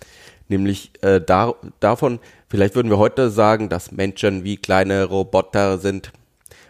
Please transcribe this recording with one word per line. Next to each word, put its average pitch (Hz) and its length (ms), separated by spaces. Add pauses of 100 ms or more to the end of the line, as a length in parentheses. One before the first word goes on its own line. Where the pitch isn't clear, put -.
(480)
Nämlich, 98 440 (100)
äh, 98 200
da, 98 320 (260)
davon, 120 400 (300)
vielleicht 101 260
würden 120 140
wir 104 80
heute 110 320
sagen, 107 400
dass 87 220
Menschen 98 520
wie 98 140
kleine 95 480
Roboter 95 720
sind. 95 340 (580)